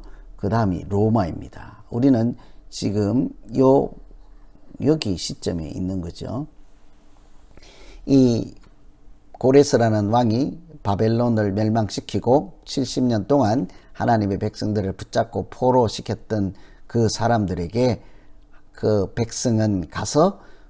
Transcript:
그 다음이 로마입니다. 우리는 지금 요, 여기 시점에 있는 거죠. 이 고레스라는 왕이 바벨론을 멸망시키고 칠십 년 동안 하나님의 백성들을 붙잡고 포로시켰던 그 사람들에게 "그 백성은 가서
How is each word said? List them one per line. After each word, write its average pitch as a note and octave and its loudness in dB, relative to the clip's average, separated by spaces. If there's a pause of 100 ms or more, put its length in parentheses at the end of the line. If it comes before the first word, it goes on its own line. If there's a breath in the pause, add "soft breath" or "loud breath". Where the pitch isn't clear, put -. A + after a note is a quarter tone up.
(360 soft breath)
그 G2+ -4
다음이 F#2+ 0
로마입니다. G#2 -2
우리는 A#2+ 2 (340 soft breath)
지금 G#2 0 (300)
요, C3 4 (920)
여기 A#2 0
시점에 E2 -6
있는 F#2 -6
거죠. F#2 -8 (1600 loud breath)
이 B2+ 4 (840)
고레스라는 A#2 4
왕이 A#2+ 0 (200)
바벨론을 A2 2
멸망시키고 A2 0
칠십 C3 -4
년 A2+ 0
동안 C3+ 2 (240 loud breath)
하나님의 G#2+ 0
백성들을 G#2 -4
붙잡고 - -4
포로시켰던 A2 0 (340 soft breath)
그 A#2 2
사람들에게 G#2+ -2 (680 soft breath)
"그 G#2+ 0
백성은 A2 0
가서 D#3 0 (300 soft breath)